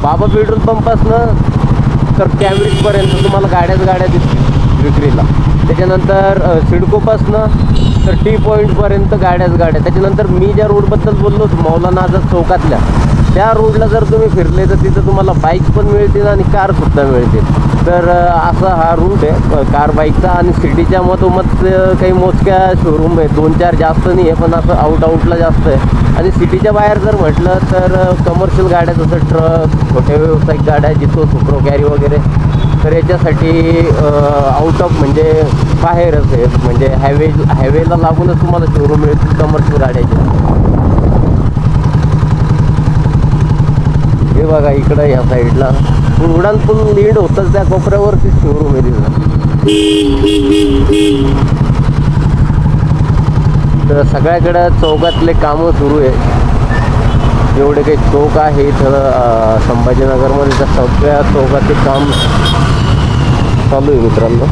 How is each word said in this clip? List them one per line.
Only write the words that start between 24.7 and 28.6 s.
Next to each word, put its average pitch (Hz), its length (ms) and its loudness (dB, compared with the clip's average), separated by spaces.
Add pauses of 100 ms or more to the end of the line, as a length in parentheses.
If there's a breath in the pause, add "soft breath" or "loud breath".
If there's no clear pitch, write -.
आउट 151 300 0
आउटला 170 340 0
जास्त 165 300 0
आहे. 135 100 0 (400)
आणि 240 140 0
सिटीच्या 185 400 0
बाहेर 208 260 0
जर 214 180 -2
म्हटलं 180 420 0 (140)
तर, 185 240 0
अ, 180 340 0
कमर्शियल 185 380 0